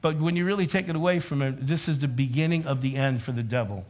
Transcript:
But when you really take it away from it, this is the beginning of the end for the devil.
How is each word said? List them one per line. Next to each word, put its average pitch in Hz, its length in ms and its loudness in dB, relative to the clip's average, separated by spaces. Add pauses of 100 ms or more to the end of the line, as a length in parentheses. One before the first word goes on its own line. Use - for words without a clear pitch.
But 160 160 0
when 170 180 2
you 175 100 0
really 190 220 0
take 185 200 0
it 165 80 -2
away 175 240 2
from 143 220 -2
it, 135 180 0
this 143 280 0
is 151 120 2
the 143 80 0
beginning 139 580 0
of 135 160 -2
the 135 140 0
end 135 260 2
for 131 120 -4
the 120 100 -2
devil. 104 460 -2